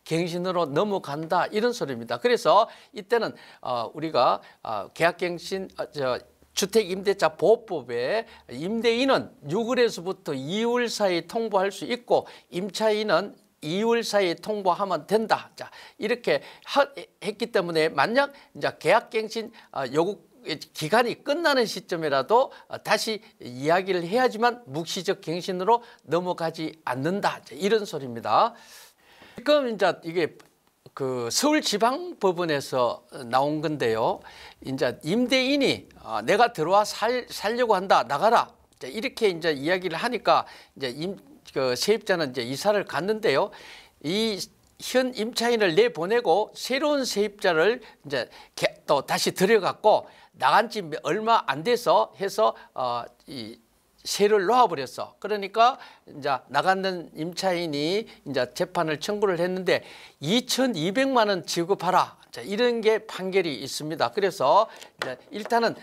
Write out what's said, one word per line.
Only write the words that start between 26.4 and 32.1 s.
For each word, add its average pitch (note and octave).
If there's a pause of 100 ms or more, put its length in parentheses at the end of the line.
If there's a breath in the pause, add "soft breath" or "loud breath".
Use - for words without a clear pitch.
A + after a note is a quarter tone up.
않는다, D3+
이제 A#2
이런 G3+
소리입니다. B2+ (840 loud breath)
지금 C#4+
이제 F3+ (100)
이게 E3 (580)
그 B2
서울지방법원에서 F#3+ (200)